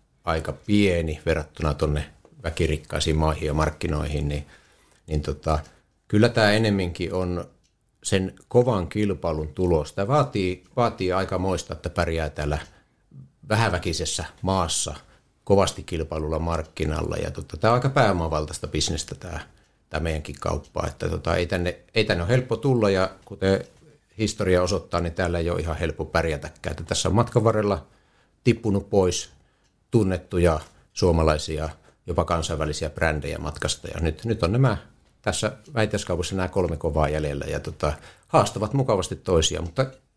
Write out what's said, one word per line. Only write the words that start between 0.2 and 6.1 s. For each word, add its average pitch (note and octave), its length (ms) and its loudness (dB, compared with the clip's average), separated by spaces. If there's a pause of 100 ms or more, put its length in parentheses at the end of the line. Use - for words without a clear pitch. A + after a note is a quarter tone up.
aika E2 280 -4
pieni F2 720 2
verrattuna D#2 480 0
tonne D2 300 0 (380)
väkirikkaisiin D#2 760 -2
maihin D#2 300 0
ja D2 80 0
markkinoihin, D2+ 760 -2
niin, D2 180 -4 (600)
niin D#2 160 0
tota, D#2 360 -2 (500)
kyllä G#2+ 200 6